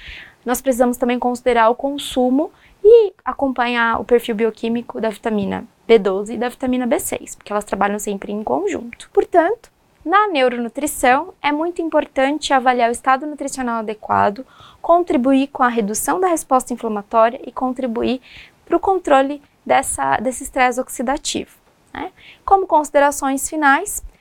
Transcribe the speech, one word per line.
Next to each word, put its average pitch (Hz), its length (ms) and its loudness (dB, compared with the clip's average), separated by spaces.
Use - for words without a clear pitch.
nós 247 200 -4
precisamos 247 340 0
também 247 220 -2
considerar 240 500 2
o 240 60 2
consumo 277 760 -2
e 427 300 8
acompanhar 240 800 -2
o 202 40 -8
perfil 240 300 0
bioquímico 226 680 -4
da 220 80 0
vitamina 202 560 -4
B 226 120 8
doze 202 340 -2
e - 20 -8
da 240 120 -2
vitamina 254 360 -2
B 254 140 0
seis, - 380 -10
porque - 160 -14
elas 208 120 -2
trabalham 202 340 -2
sempre 202 340 -8
em 214 100 -6
conjunto. 247 720 -6
Portanto, 370 580 2
na 403 240 2
neuronutrição, 262 1120 0
é 285 100 0
muito 330 320 -2
importante 294 720 -2
avaliar 247 360 2
o 240 40 0
estado 262 340 0
nutricional 269 540 -6
adequado, 208 640 0
contribuir 277 680 2
com - 140 -4
a 247 60 4
redução 233 520 -2
da 370 80 2
resposta 277 440 0
inflamatória 226 720 0
e 247 80 -14
contribuir 254 680 -4
pro 339 160 0
controle 285 640 2
dessa, 269 540 0
desse 262 260 -6
estresse 254 360 0
oxidativo, - 760 -6
né? 339 200 -10
Como 392 220 2
considerações 285 840 0
finais, 311 560 0